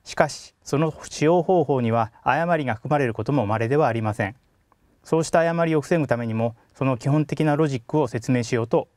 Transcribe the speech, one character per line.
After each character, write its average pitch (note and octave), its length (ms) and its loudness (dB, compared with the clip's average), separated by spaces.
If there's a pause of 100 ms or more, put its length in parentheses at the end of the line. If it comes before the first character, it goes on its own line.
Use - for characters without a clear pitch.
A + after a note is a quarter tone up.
し - 100 -14
か D3+ 160 2
し、 - 240 -16 (100)
そ - 140 -2
の D#3+ 160 -2 (160)
使 - 160 -2
用 E3+ 160 4
方 F3+ 220 2
法 C3+ 180 0
に A2+ 100 0
は A2+ 200 0 (100)
誤 E3 340 0
り D#3 100 -2
が A#2+ 100 -2
含 C3 160 -6
ま D3 80 2
れ C#3 80 0
る A2+ 80 -4
こ A2 80 -6
と C3+ 100 -4
も A2+ 140 0
稀 A2 200 0
で C3+ 100 0
は D3+ 100 4
あ A#2 60 0
り A2+ 100 -4
ま G#2+ 100 -2
せ G#2+ 140 -4
ん。 G#2 80 -10 (680)
そ D#3+ 160 0
う E3 40 0
し - 80 -10
た F3 80 4
誤 E3+ 260 0
り D#3+ 80 0
を D#3 60 2
防 F3 200 0
ぐ B2 60 0
た A#2 120 0
め A#2+ 100 -4
に A2+ 60 -4
も、 A2+ 240 -2 (160)
そ - 100 -6
の C3 140 0
基 B2+ 100 -6
本 D3+ 180 2
的 D#3 200 -2
な D3+ 100 2
ロ D3+ 140 2
ジ C3+ 80 -2
ッ A#2 100 -8
ク D3+ 100 -2
を C#3 120 2
説 A#2 200 -6
明 B2 140 2
し - 120 -8
よ A2+ 80 2
う A2+ 40 -6
と - 300 0